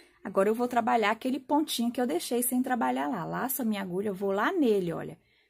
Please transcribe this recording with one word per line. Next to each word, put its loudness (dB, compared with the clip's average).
Agora, 2
eu 2
vou -2
trabalhar 2
aquele -2
pontinho 0
que -2
eu 2
deixei -2
sem 0
trabalhar 0
lá. -4
Laço -4
a -2
minha -2
agulha, -4
vou -2
lá 2
nele, 2
olha. -8